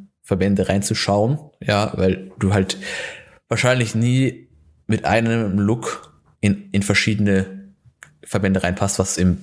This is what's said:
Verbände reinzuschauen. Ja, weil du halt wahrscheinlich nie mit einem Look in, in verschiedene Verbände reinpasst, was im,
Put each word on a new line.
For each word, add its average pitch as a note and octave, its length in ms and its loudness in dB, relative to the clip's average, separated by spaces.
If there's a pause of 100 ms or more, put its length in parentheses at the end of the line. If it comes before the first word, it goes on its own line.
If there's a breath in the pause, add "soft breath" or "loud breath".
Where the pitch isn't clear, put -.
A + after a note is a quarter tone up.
(220)
Verbände F#2+ 480 0
reinzuschauen. G#2 720 0 (220)
Ja, G#2 340 0
weil F#2 440 0
du G2 140 2
halt F#2+ 240 0 (680 loud breath)
wahrscheinlich B2 480 0
nie B2 520 0 (400)
mit - 180 0
einem A2+ 540 2
Look - 540 -2 (280)
in, G2+ 300 0
in G2 120 0
verschiedene G2+ 600 0 (800)
Verbände F#2+ 400 0
reinpasst, F#2+ 360 -2
was - 180 -2
im, F2+ 260 2